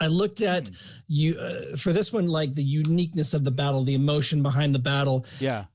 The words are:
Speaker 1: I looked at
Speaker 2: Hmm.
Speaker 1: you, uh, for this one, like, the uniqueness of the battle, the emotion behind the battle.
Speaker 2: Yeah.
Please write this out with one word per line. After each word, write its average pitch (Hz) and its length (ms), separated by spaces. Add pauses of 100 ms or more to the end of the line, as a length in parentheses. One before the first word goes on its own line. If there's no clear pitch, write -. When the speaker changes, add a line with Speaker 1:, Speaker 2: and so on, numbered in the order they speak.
Speaker 1:
I 160 60
looked 190 340
at 180 280
Speaker 2:
Hmm. 92 60 (340)
Speaker 1:
you, 156 300
uh, - 380
for 170 160
this 202 200
one, 202 160
like, 156 260
the 151 100
uniqueness 156 680
of 147 100
the 135 60
battle, 135 340
the 135 100
emotion 143 480
behind 139 320
the 135 40
battle. 135 480 (140)
Speaker 2:
Yeah. 123 240 (100)